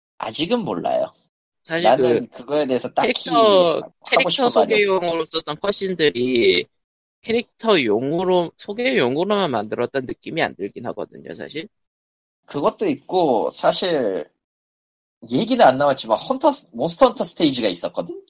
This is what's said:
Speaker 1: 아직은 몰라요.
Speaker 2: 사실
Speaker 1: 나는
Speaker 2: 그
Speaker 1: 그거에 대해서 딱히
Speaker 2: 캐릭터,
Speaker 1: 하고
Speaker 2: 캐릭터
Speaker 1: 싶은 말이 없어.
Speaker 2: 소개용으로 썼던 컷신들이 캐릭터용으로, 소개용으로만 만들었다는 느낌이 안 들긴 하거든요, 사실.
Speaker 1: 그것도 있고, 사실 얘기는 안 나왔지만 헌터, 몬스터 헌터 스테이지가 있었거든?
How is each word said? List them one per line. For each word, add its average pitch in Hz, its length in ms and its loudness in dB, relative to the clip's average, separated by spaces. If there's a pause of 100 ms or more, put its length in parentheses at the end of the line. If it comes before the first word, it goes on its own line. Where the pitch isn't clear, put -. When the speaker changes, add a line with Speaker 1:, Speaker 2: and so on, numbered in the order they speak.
(180)
Speaker 1:
아직은 175 420 -2
몰라요. 82 520 -2 (520)
Speaker 2:
사실 165 200 -4
Speaker 1:
나는 120 440 4
Speaker 2:
그 - 100 -20
Speaker 1:
그거에 147 280 -2
대해서 123 280 -2
딱히 220 180 0
Speaker 2:
캐릭터, 196 640 4
Speaker 1:
하고 - 160 -8 (180)
Speaker 2:
캐릭터 180 200 2
Speaker 1:
싶은 269 140 0
말이 - 20 4
없어. 247 140 2
Speaker 2:
소개용으로 190 640 0
썼던 160 340 -6
컷신들이 127 1040 0 (560)
캐릭터용으로, 175 1300 0
소개용으로만 202 920 -2
만들었다는 117 560 -4
느낌이 127 360 -8
안 76 140 -4
들긴 101 300 -10
하거든요, 71 480 -12
사실. 80 340 -12 (800)
Speaker 1:
그것도 190 420 -2
있고, 139 640 0
사실 120 760 0 (1040)
얘기는 220 340 2
안 131 140 6
나왔지만 135 380 0
헌터, 269 340 0 (220)
몬스터 226 360 2
헌터 220 160 -2
스테이지가 131 440 0
있었거든? 87 600 -6